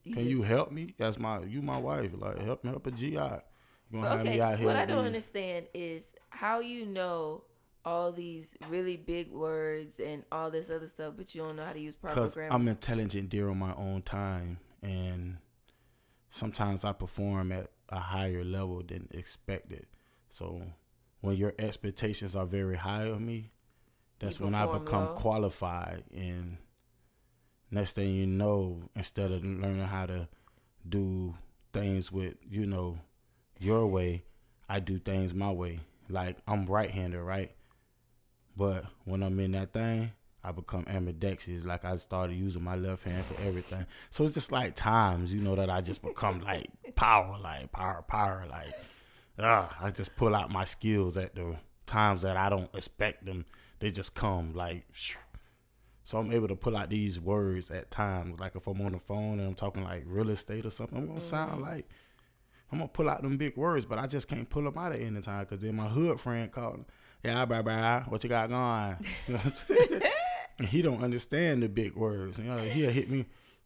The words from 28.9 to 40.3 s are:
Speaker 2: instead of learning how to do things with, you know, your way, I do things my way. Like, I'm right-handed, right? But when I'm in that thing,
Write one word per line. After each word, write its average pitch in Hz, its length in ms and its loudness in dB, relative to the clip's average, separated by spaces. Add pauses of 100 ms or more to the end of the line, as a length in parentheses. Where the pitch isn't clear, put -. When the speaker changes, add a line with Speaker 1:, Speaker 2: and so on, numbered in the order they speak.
Speaker 2:
instead 98 380 -2
of 90 120 -2
learning 98 420 -2
how 95 200 -2
to 90 220 -4 (600)
do 92 460 0 (380)
things 95 400 0
with, 92 240 -2 (120)
you 104 180 0
know, 90 320 -2 (600)
your 110 280 4
way, 90 380 2 (440)
I 98 120 0
do 92 180 -2
things 95 360 0
my 98 160 0
way. 87 300 -4 (280)
Like, 92 380 -2
I'm 104 200 2
right-handed, 92 540 0
right? 92 340 -2 (1000)
But 95 280 2 (200)
when 95 180 0
I'm 95 180 2
in 95 120 2
that 98 200 -2
thing, 113 400 0 (300)